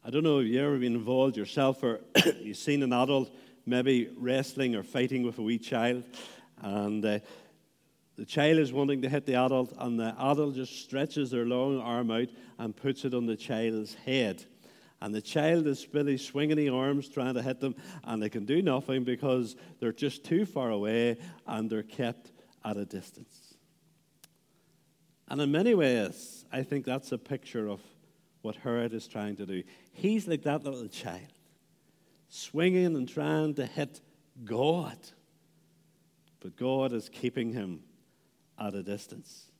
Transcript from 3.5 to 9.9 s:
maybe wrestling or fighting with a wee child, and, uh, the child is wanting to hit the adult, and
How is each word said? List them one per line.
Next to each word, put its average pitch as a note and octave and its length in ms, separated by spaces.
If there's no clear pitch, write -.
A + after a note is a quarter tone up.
maybe B2+ 520
wrestling B2+ 580
or G2 80
fighting B2+ 400
with A#2 140
a A#2 40
wee A2+ 160
child, A#2+ 460
and, G#2 440
uh, G#2 140
the - 100
child D#3 340
is C3+ 120
wanting C#3 300
to C3 80
hit C#3 160
the C3 100
adult, B2+ 440
and A#2+ 200